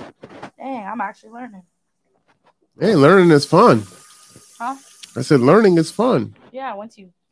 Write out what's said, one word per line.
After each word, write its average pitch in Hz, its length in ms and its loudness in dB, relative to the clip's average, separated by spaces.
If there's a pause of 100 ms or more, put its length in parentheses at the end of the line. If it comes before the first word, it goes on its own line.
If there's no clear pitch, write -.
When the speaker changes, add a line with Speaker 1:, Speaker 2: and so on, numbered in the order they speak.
(580)
Speaker 1:
"Dang, 247 280 -14
I'm 220 140 -12
actually 208 300 -14
learning." 220 340 -20 (1120)
Speaker 2:
Hey, 196 180 0
learning 170 340 4
is 143 160 2
fun. 160 380 2 (760)
Speaker 1:
Huh? 254 180 -12 (380)
Speaker 2:
I 123 80 -8
said 135 180 2
learning 175 380 4
is 160 120 -2
fun. 160 460 -4 (160)
Speaker 1:
Yeah, 254 220 -14
once 214 240 -20
you 180 140 -20 (200)